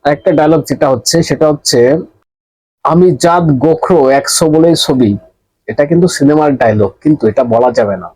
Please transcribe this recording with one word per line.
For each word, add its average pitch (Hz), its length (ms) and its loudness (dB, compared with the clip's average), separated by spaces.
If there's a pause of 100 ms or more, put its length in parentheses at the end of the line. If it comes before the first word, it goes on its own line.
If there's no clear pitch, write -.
আরেকটা 147 260 -2
ডায়লগ 156 320 2
যেটা 139 260 -4
হচ্ছে 127 340 -2
সেটা 156 240 -2
হচ্ছে 147 320 -2 (1040)
"আমি 170 220 2 (100)
জাত 175 280 0 (120)
গোখরো 160 420 0 (100)
একশো 139 400 0
বলেই 160 260 2
ছবি", 127 360 0 (560)
এটা 147 180 -2
কিন্তু 170 220 0
সিনেমার 151 500 0
ডায়লগ, 107 420 0
কিন্তু 151 280 0
এটা 131 160 0
বলা 117 280 0
যাবে 110 260 -2
না। 85 180 -14